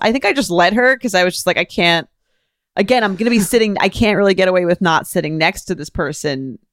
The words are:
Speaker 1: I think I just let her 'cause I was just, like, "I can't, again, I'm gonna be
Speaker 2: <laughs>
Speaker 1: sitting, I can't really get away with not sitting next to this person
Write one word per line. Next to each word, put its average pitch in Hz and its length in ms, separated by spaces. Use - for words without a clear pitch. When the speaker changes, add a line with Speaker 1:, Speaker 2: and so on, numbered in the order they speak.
Speaker 1:
I 220 80
think 269 140
I 403 80
just 233 180
let 175 220
her 247 260
'cause - 160
I 180 80
was 180 100
just, - 140
like, 180 100
"I 170 80
can't, 170 420
again, 226 280
I'm 196 120
gonna 220 140
be 233 100
Speaker 2:
<laughs> 196 140
Speaker 1:
sitting, 220 260
I - 80
can't 208 300
really 196 160
get 185 140
away 185 180
with 175 160
not 165 240
sitting 156 320
next 160 280
to 185 100
this 147 160
person 135 640